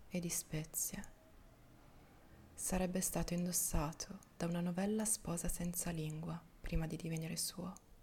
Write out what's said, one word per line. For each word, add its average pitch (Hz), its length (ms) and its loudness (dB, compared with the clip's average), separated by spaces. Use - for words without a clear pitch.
e 185 100 0
di 170 100 0
spezie. - 880 -2
Sarebbe 185 480 2
stato 170 320 2
indossato 175 840 2
da - 120 0
una 175 140 2
novella 196 440 2
sposa 170 420 0
senza 175 440 0
lingua 160 500 -2
prima 160 280 2
di 160 80 -2
divenire 165 420 -2
suo. - 360 -2